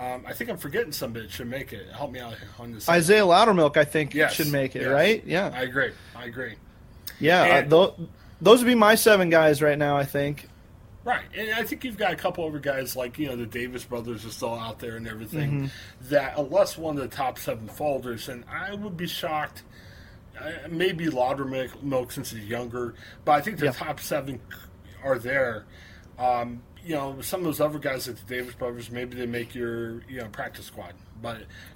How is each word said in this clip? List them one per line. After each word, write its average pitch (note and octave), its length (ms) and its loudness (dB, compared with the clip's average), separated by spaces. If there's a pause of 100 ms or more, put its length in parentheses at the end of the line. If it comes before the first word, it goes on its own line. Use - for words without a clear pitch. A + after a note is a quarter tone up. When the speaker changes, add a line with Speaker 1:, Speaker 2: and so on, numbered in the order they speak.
(160)
Speaker 1:
um, B2+ 100 -12
I B2+ 80 -8
think A#3+ 160 -6
I'm G3 80 -6
forgetting D#3 360 -4
somebody A2+ 340 -8
that F#2+ 40 -18
should B2 160 -10
make B2+ 260 -8
it. F#2+ 180 -14
Help C3+ 200 -8
me B2+ 100 -12
out A#2 120 -12 (240)
on A#2+ 160 -12
this. G#2+ 160 -4
Speaker 2:
Isaiah F3 340 6
Loudermilk, F3+ 540 8
I D3+ 80 10
think, D3 300 0
Speaker 1:
Yes, D3+ 180 4
Speaker 2:
should D#3+ 140 0
make C#3 280 0
it, B2 60 -4
Speaker 1:
yes. B2 100 0
Speaker 2:
right? F3 360 4
Yeah. E3+ 260 0
Speaker 1:
I B2+ 80 -6
agree. C3 300 -2 (240)
I A#2+ 100 -14
agree. A#2+ 300 -10 (640)
Speaker 2:
Yeah, E3 240 6 (140)
Speaker 1:
And C3+ 100 2
Speaker 2:
uh, - 20 0
tho-, E3 380 4 (340)
those G#3+ 220 10
would A#3 40 0
be B3 80 8
my G#3+ 200 8
seven G3+ 340 6
guys D#3 320 6
right D3 160 4
now, C#3+ 200 2
I C#3 80 0
think. C#3+ 420 -4 (560)
Speaker 1:
Right, - 220 -4 (120)
and G#3+ 160 -4
I A#3 100 -2
think - 200 -8
you've A#3 140 -8
got G3 160 0
a - 20 -6
couple F3 320 -2
other D3+ 120 -6
guys C3+ 360 -4
like, B2+ 240 -6
you D3+ 80 -4
know, B2+ 80 -6
the A#2+ 100 -6
Davis B2 380 -6
brothers A#2 420 -8
are A2+ 60 -12
still A#2 240 -6
out A2+ 240 -10
there A#2 160 -10
and A2+ 120 -10
everything, A2+ 440 -4
Speaker 2:
Mm-hmm. C#3 140 -2 (440)
Speaker 1:
that C#3 280 2
unless D3+ 400 2
one D#3 200 -4
of C3 100 -4
the - 80 -14
top B2+ 220 -4
seven A2+ 300 -8
falters, B2+ 640 -4
and A#2+ 220 -12
I F3+ 220 -10
would G#3 240 -10
be E3+ 100 -6
shocked, D3+ 540 -4 (800)
uh, C#3+ 100 -10 (200)
maybe E3+ 360 0
Loudermilk C3 1080 0
since - 200 -8
he's A2 140 -10
younger, A#2+ 500 -6 (300)
but D#3 80 6
I E3+ 80 6
think G#3 180 -4
the D3 60 2
Speaker 2:
Yeah. C3+ 80 4
Speaker 1:
top D3+ 260 -8
seven C#3 400 -6 (640)
are C3 160 2
there. B2 460 -2 (520)
Um, A#2+ 460 0 (200)
you E3 120 -4
know, C#3 260 -4
some F#3 200 -4
of F3 40 -2
those D3+ 160 0
other D3+ 160 2
guys C3 300 -4
like A#2 100 -8
the - 80 -20 (100)
Davis B2 200 -6
brothers, A#2+ 340 -8
maybe B2 260 -8
they B2 120 -6
make A#2 260 -6
your, A#2 560 -6
you C3 100 -12
know, A#2 120 -8
practice - 340 -10
squad. F2+ 280 -14 (280)
But, A2+ 220 -10 (320)